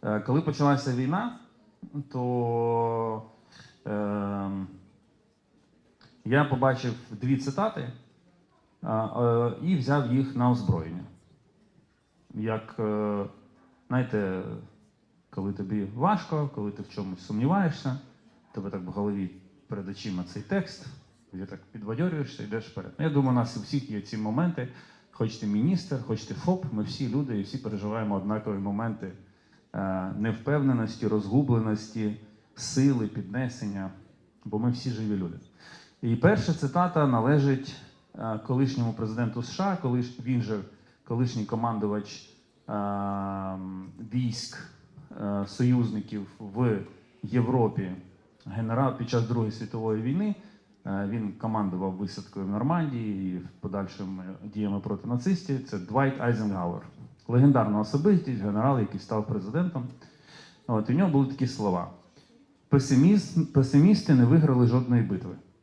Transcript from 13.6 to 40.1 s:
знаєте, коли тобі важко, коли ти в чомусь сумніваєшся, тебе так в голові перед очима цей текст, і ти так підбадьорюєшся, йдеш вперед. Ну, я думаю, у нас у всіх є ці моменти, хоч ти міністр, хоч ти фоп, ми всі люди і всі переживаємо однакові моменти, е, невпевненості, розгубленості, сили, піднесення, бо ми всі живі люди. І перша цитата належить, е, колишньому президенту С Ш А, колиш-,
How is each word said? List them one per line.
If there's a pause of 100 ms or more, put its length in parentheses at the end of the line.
знаєте, (880)
коли
тобі (100)
важко,
коли
ти
в
чомусь
сумніваєшся, (520)
тебе
так
в
голові (360)
перед
очима
цей
текст, (480)
і
ти
так (120)
підбадьорюєшся,
йдеш
вперед.
Ну,
я
думаю,
у
нас
у
всіх
є
ці
моменти, (440)
хоч
ти
міністр,
хоч
ти
фоп,
ми
всі
люди
і
всі
переживаємо
однакові
моменти, (640)
е,
невпевненості,
розгубленості, (380)
сили,
піднесення, (560)
бо
ми
всі
живі
люди. (640)
І
перша
цитата
належить, (400)
е,
колишньому
президенту
С
Ш
А,
колиш-,